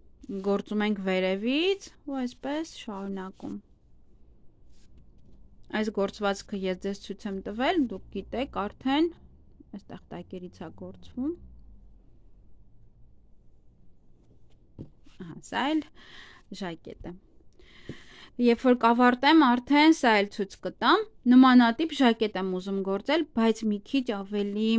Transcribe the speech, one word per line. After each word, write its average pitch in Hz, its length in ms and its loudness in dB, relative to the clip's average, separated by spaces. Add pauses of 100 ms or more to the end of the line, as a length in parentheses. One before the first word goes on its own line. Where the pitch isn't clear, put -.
(360)
Գործում 202 460 -2
ենք 208 180 -2
վերևից 202 840 -2 (140)
ու 277 160 -10
այսպես 269 580 -8
շարունակում։ 196 800 -10 (2250)
Այս 214 220 -4
գործվածքը 196 680 -4
ես 185 220 -4
ձեզ 202 180 -6
ցույց - 240 -14
եմ 196 160 -8
տվել, 262 440 -2
դուք 196 240 -8
գիտեք 220 500 -8
արդեն, 262 500 -2 (580)
այստեղ - 400 -18
տակերից 180 540 -16
ա 170 120 -12
գործվում։ 185 600 -10 (3750)
Ահա, 170 260 -16
սա 208 240 -6
էլ 302 180 -2 (720)
ժակետ - 560 -12
է։ 180 60 -14 (1200)
Երբ 240 260 2
որ 247 140 6
կավարտեմ, 247 640 4
արդեն 285 540 4
սա 240 160 2
էլ 202 160 2
ցույց 196 300 -8
կտամ։ 254 420 0 (240)
Նմանատիպ 247 720 6
ժակետ 226 420 2
եմ 185 160 -4
ուզում 190 280 -6
գործել, 202 480 -2
բայց 226 340 0
մի 208 180 -2
քիչ 269 300 -2
ավելի 202 580 -4 (100)